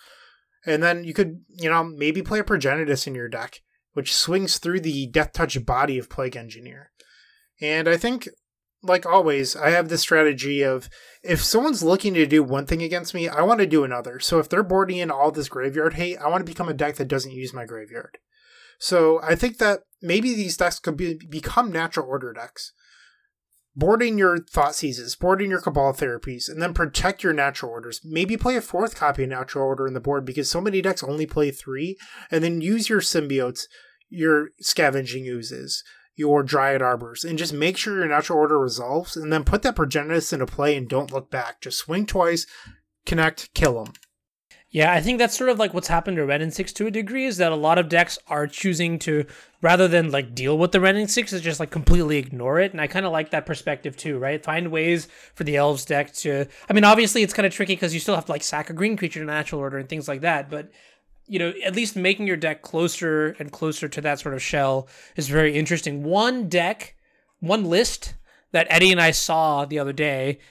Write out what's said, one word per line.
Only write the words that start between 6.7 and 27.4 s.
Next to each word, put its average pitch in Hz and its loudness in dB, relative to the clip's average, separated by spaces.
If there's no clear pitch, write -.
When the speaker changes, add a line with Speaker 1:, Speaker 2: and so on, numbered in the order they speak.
Speaker 1:
And 156 0
I 170 4
think, 240 -4
like 180 2
always, 156 4
I 151 4
have 170 4
this 165 -2
strategy 143 2
of, 131 0
if 175 0
someone's 247 2
looking 190 2
to 160 6
do 147 6
one 135 0
thing 165 -2
against 165 -4
me, 170 -4
I 151 0
want 220 4
to 196 4
do 151 4
another. 123 -6
So - 0
if 151 0
they're 190 2
boarding 185 0
in 170 -4
all 143 4
this 147 -6
graveyard 147 -2
hate, 175 -4
I 151 -2
want 175 2
to 170 -8
become 170 -6
a 151 -4
deck 147 -2
that 131 -4
doesn't 135 -4
use 127 -10
my 127 -12
graveyard. 110 -16
So 165 4
I 170 2
think 233 -2
that 202 2
maybe 220 0
these 190 -4
decks 175 0
could 160 -6
be, 165 -6
become 175 -2
natural 165 -4
order 127 -8
decks. - -16
Board 196 4
in 226 0
your 180 4
Thought 151 0
Seizes, 123 -6
board 185 2
in 196 -2
your 180 -2
Cabal 139 2
Therapies, 123 -6
and 160 -8
then 175 -4
protect 175 -2
your 170 2
natural 139 -2